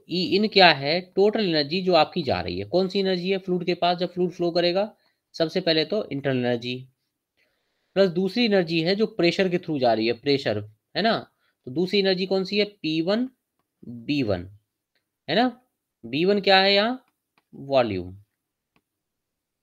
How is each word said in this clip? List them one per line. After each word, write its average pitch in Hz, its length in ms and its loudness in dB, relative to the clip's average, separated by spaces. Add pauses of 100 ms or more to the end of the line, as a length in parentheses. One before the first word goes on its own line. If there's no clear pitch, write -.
(100)
ई 170 280 0
in 214 140 2
क्या 185 200 8
है? 143 280 -2 (140)
टोटल 208 340 2
एनर्जी 156 340 0
जो 185 120 2
आपकी 165 280 2
जा 104 180 -2
रही 90 180 -6
है। 98 80 -8
कौन 185 220 0
सी 196 120 -4
एनर्जी 190 300 -2
है 196 80 -2
फ्लूइड 180 280 -4
के 180 100 0
पास 175 220 0
जब 175 160 -4
फ्लूइड 180 180 -2
फ्लो 175 180 -2
करेगा? 175 340 0 (500)
सबसे 165 260 -2
पहले 160 240 0
तो 202 220 -4
इंटरनल 135 400 -2
एनर्जी, 123 300 -4 (1200)
प्लस 190 140 4
दूसरी 190 340 0
एनर्जी 180 380 2
है 180 140 0
जो 214 180 0
प्रेशर 185 340 2
के 175 100 -2
through 156 220 -4
जा 120 140 4
रही 110 120 0
है, 117 140 2
प्रेशर, 131 420 -2 (340)
है 165 60 0
ना। 208 160 0 (480)
तो 127 40 -14
दूसरी 180 280 -2
एनर्जी 190 280 0
कौन 190 180 -2
सी 202 140 -4
है? 208 60 2
पी 160 380 -4
वन 220 260 -2 (540)
बी 123 420 -6
वन, 95 240 -2 (800)
है 147 80 -2
ना। 240 100 4 (580)
बी 127 200 -2
वन 202 160 2
क्या 190 200 4
है 196 140 4
यहाँ? 233 300 0 (500)
वॉल्यूम। 110 600 -2 (1500)